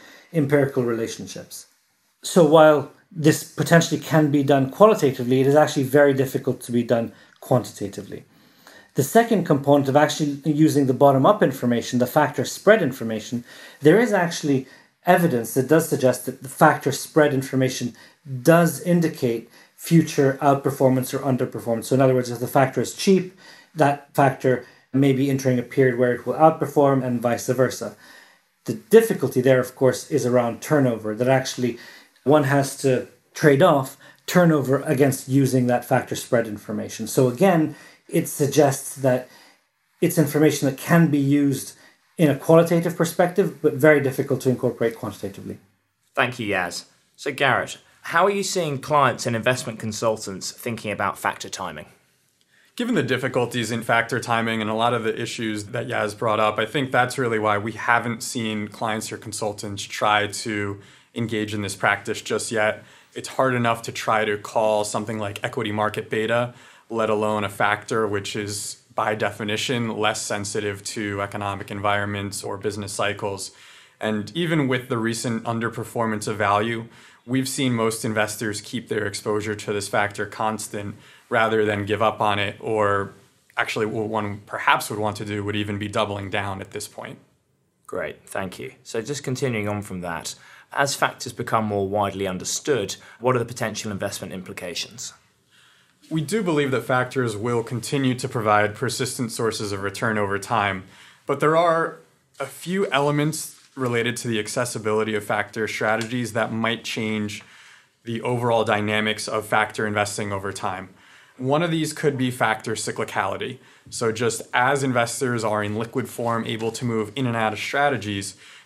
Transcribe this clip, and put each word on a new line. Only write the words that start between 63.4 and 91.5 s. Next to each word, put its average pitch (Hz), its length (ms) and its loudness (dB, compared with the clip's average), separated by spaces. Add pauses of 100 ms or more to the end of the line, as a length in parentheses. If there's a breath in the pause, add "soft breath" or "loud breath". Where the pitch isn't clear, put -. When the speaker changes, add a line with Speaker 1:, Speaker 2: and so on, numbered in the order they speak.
Speaker 3:
enough 117 300 0
to 120 80 -8
try 110 340 0
to 104 120 -2
call 107 460 0
something 107 360 -6
like 101 240 -8
equity 117 280 -6
market 107 380 -2
beta, 117 440 -2 (360 loud breath)
let 110 200 -2
alone 107 340 0
a 98 60 -4
factor 104 580 0
which 101 280 -4
is 104 460 -8 (140)
by 110 180 0
definition 107 840 -4
less 107 240 0
sensitive 104 640 -6
to 101 380 -6
economic 101 500 -6
environments 101 720 -4
or 104 140 -8
business 101 360 -6
cycles. 101 580 -6 (480 soft breath)
And 107 360 -4
even 160 320 0
with 123 200 -2
the 120 100 -2
recent 113 460 -4
underperformance 113 840 -4
of 107 100 -4
value, 110 500 0 (380 soft breath)
we've 127 240 -2
seen 131 240 0
most 110 320 -2
investors 107 560 -2
keep - 260 -10
their 107 180 -2
exposure 104 500 -4
to 104 180 -6
this 101 140 -4
factor 101 380 -2
constant 107 720 -6 (340 soft breath)
rather 110 340 2
than 104 220 0
give 104 160 -2
up 107 200 2
on 104 180 2
it, 101 200 -4
or 101 540 0 (420)
actually 117 300 -2
what 110 220 -4
one 104 400 -4
perhaps 147 420 0
would 107 80 -6
want 104 180 -2
to 107 100 -10
do 104 180 -4
would 104 120 -4
even 104 220 -4
be 104 100 -6
doubling 101 440 -4
down 98 280 -4
at 95 120 -14
this 104 160 -10
point. 113 320 -16 (640)
Speaker 2:
Great, 82 420 -10
thank 95 300 -8
you. - 240 -14
So - 220 -8
just 139 200 -8
continuing 120 460 -4
on 104 140 -4
from 92 180 -10
that, 85 320 -8 (400 soft breath)
as 139 220 0
factors - 360 -4
become 110 340 -2